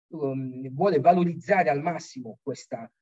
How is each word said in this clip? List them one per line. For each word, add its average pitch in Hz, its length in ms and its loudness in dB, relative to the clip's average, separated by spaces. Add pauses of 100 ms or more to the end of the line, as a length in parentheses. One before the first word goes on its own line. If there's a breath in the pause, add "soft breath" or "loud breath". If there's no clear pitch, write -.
(100)
ehm, 135 600 -6
vuole 160 300 2
valorizzare 175 680 4
al 143 100 2
massimo 131 600 -6
questa, 117 480 -10 (120)